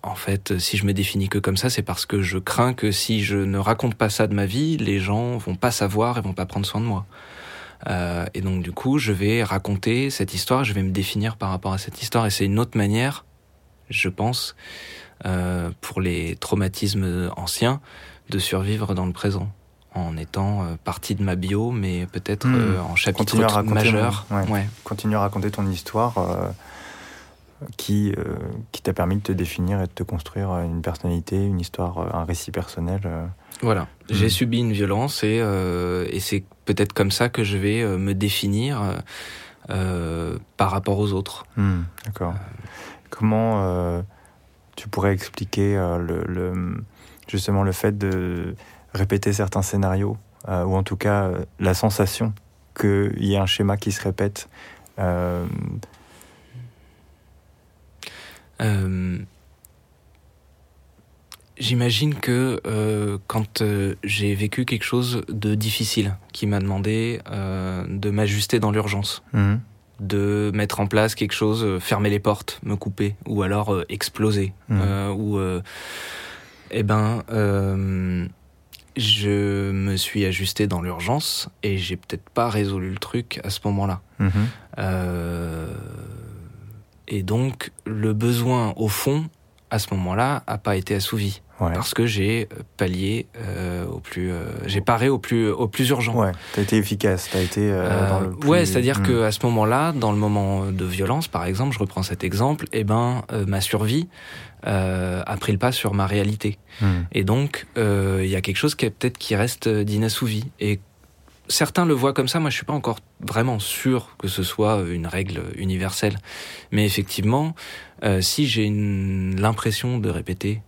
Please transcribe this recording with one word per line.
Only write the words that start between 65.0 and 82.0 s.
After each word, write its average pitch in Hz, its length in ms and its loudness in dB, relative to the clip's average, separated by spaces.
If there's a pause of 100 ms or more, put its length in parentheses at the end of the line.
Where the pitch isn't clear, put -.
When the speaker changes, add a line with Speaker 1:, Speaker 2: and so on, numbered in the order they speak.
Speaker 1:
de 107 260 0
difficile, 107 640 0 (160)
qui - 140 -4
m'a 101 120 2
demandé, 107 640 0 (100)
euh, 92 580 -4
de 101 220 -2
m'ajuster 104 500 2
dans 107 100 4
l'urgence, 101 520 -2 (100)
Speaker 2:
Mhm. 104 280 4 (400)
Speaker 1:
de 101 540 0
mettre 104 260 0
en 104 60 2
place 107 280 4
quelque 101 180 -2
chose, 110 320 2
euh, 95 160 0
fermer 104 300 2
les 101 100 2
portes, - 420 -2
me 104 140 -2
couper, 101 400 -2 (100)
ou 104 160 0
alors, 101 320 0
euh, 87 140 0
exploser, 101 640 0 (160)
Speaker 2:
Mhm. 104 140 2
Speaker 1:
euh, 98 300 0
ou, 104 260 -2
euh, 92 240 -2 (1080)
eh 110 120 0
ben, 107 480 2
euh, 95 960 2 (720)
je 101 720 2
me 98 260 0
suis 101 280 0
ajusté 92 420 0
dans 90 160 0
l'urgence 90 640 -2 (140)
et 98 160 0
j'ai 90 180 -4
peut-être - 340 -10